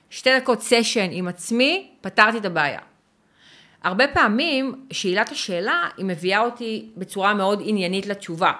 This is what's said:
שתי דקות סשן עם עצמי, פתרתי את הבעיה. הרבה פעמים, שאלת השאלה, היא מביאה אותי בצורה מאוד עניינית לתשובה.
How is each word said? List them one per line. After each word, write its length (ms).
שתי 300
דקות 220
סשן 480
עם 180
עצמי, 600
פתרתי 380
את 60
הבעיה. 360
הרבה 260
פעמים, 840
שאלת 380
השאלה, 640
היא 80
מביאה 360
אותי 560
בצורה 380
מאוד 300
עניינית 420
לתשובה. 540